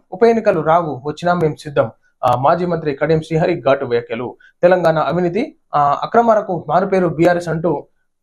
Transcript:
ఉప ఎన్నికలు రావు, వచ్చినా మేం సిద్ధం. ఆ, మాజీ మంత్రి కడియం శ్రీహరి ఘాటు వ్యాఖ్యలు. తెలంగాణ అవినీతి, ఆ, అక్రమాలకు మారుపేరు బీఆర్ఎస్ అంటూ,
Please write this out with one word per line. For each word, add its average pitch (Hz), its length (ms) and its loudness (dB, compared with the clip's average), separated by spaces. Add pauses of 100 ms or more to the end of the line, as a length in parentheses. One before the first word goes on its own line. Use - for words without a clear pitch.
(120)
ఉప 180 120 -4
ఎన్నికలు 220 380 2
రావు, 156 440 0
వచ్చినా 165 280 -2
మేం 160 220 0
సిద్ధం. 143 360 -4 (320)
ఆ, 151 120 2
మాజీ 165 300 2
మంత్రి 151 300 -4
కడియం 156 260 0
శ్రీహరి 165 400 -2
ఘాటు 139 240 0
వ్యాఖ్యలు. 120 520 -4 (260)
తెలంగాణ 170 360 4
అవినీతి, 175 560 -2 (200)
ఆ, 143 280 2
అక్రమాలకు 208 640 0
మారుపేరు 185 400 0
బీఆర్ఎస్ 170 420 0
అంటూ, 160 380 -4 (360)